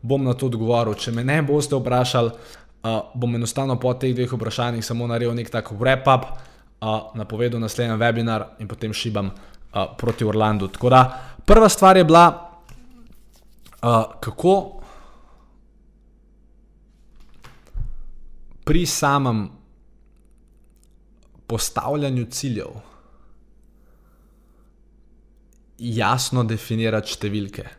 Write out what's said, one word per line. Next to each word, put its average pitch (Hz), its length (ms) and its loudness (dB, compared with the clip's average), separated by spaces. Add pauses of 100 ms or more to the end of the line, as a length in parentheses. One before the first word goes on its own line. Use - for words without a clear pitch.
bom 135 220 0
na 123 120 0
to 135 140 -2
odgovoril. 113 480 0
Če 117 160 -6
me 117 100 -4
ne 147 200 2
boste 143 340 0
vprašali, 123 540 0 (500)
a, 113 140 -2 (160)
bom 120 220 -2
enostavno 127 460 -2
po 127 160 0
teh 131 160 -2
dveh 123 200 -2
vprašanjih 113 520 -4
samo 120 220 -4
naredil 117 300 -2
nek 117 160 -8
tak 117 200 -6
wrap-up, 131 540 2 (560)
a, 110 320 -4
napovedal 113 440 -4
naslednji 113 380 -2
webinar 113 500 0 (120)
in 110 80 -10
potem 110 260 -8
šibam, 104 380 -4 (400)
a, 95 160 -4
proti 117 380 -4
Orlandu. 107 420 0
Tako 123 220 -2
da, 127 140 8 (420)
prva 214 240 10
stvar 190 280 6
je 185 60 8
bila, 165 220 10 (1600)
a, 113 220 4 (160)
kako - 600 0 (3750)
pri 165 220 4
samem 131 640 0 (2000)
postavljanju 127 840 -4
ciljev 117 440 -8 (3000)
jasno 120 680 -2
definirati 110 720 -2
številke. 101 500 -6 (140)